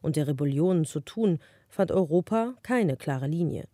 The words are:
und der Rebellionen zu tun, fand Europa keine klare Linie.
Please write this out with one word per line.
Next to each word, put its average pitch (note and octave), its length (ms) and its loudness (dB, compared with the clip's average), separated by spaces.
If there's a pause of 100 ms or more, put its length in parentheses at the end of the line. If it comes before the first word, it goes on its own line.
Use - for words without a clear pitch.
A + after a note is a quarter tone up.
und D3 140 -2
der D3+ 120 0
Rebellionen D3 580 2
zu - 140 -6
tun, F#3+ 400 0 (280)
fand - 240 -2
Europa F#3+ 680 0
keine A3 340 2
klare C3+ 320 -4
Linie. E3 460 -2